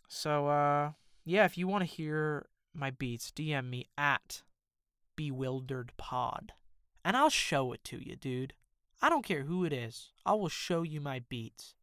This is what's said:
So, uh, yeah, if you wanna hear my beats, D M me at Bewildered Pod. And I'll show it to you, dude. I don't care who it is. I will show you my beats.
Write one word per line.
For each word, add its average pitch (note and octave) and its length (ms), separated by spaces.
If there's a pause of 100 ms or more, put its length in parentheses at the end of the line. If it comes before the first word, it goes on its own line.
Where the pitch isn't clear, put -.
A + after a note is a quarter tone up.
So, D3 400
uh, D3 440 (340)
yeah, F#3+ 200
if E3+ 120
you F3+ 100
wanna F#3+ 180
hear D3+ 640 (260)
my C#3+ 160
beats, B2 420
D D#3 220
M B2+ 160
me B2 160 (120)
at - 460 (720)
Bewildered C3 840
Pod. - 560 (520)
And G3 120
I'll D4 120
show C3 440
it - 120
to - 120
you, - 180
dude. C3 380 (480)
I C#4+ 80
don't D4+ 160
care D3 180
who F3 220
it D3+ 80
is. A#2 380 (140)
I F#3+ 80
will G3+ 160
show E3+ 340
you D3+ 180
my C3+ 180
beats. - 640